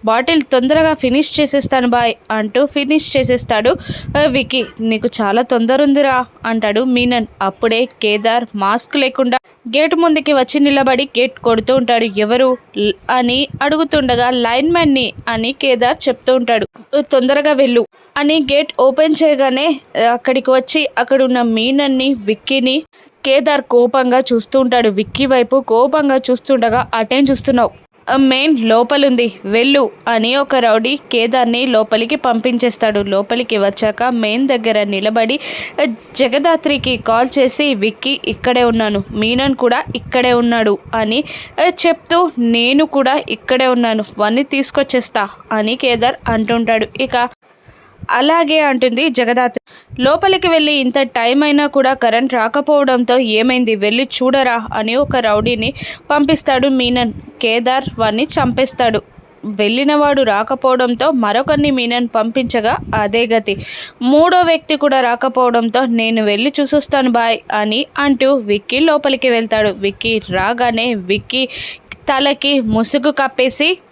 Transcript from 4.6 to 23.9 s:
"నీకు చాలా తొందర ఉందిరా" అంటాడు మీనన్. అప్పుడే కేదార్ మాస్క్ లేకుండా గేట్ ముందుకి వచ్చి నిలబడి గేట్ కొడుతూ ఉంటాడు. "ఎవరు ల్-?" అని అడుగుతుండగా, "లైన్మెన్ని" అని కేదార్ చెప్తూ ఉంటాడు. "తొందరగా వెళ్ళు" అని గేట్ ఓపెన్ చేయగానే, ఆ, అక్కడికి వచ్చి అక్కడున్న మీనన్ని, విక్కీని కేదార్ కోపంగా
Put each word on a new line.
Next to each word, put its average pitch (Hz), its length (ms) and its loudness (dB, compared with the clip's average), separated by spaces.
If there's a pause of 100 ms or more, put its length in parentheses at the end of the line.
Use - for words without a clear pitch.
"నీకు 226 280 -2 (120)
చాలా 208 200 2
తొందర 247 420 2
ఉందిరా" 277 420 2 (200)
అంటాడు 220 360 0
మీనన్. 247 440 0 (160)
అప్పుడే 226 440 0
కేదార్ 226 600 -2 (100)
మాస్క్ 208 420 -2
లేకుండా 262 400 0 (320)
గేట్ 302 260 2
ముందుకి 311 380 2
వచ్చి 269 260 0
నిలబడి 277 500 2 (100)
గేట్ 254 200 -2
కొడుతూ 233 360 0
ఉంటాడు. 226 440 0
"ఎవరు 247 380 2 (200)
ల్-?" 208 160 0 (160)
అని 254 380 0 (140)
అడుగుతుండగా, 277 680 0
"లైన్మెన్ని" 262 840 0 (140)
అని 226 240 -4
కేదార్ 254 580 0
చెప్తూ 254 260 0
ఉంటాడు. 233 320 0 (340)
"తొందరగా 277 500 0
వెళ్ళు" 254 340 2 (320)
అని 294 360 0
గేట్ 294 260 0
ఓపెన్ 302 440 4
చేయగానే, 277 560 2 (180)
ఆ, 226 160 2
అక్కడికి 262 380 0
వచ్చి 262 460 0
అక్కడున్న 254 440 2
మీనన్ని, 262 720 0
విక్కీని 254 680 -2 (420)
కేదార్ 277 360 2
కోపంగా 247 580 2